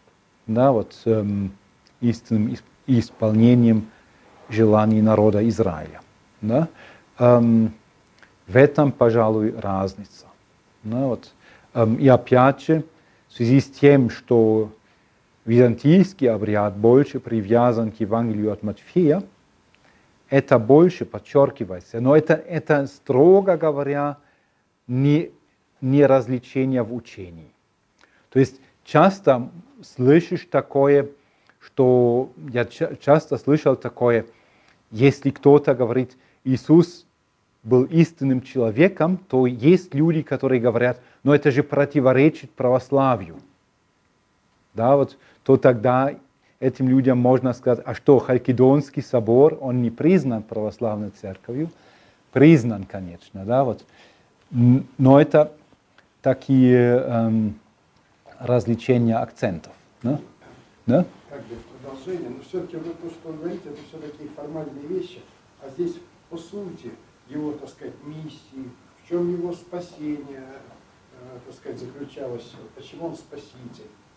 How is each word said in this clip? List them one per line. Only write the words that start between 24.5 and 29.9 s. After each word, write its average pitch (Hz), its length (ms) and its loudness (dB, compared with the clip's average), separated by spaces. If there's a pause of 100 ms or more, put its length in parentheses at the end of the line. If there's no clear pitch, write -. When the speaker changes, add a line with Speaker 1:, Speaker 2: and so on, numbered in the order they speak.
Speaker 1:
не, 139 440 0 (500)
не 139 240 4
развлечение 131 800 -2
в 110 100 -10
учении. 87 580 -18 (800)
То 131 100 0
есть - 220 -2 (240)
часто 151 640 0 (320)
слышишь 156 680 0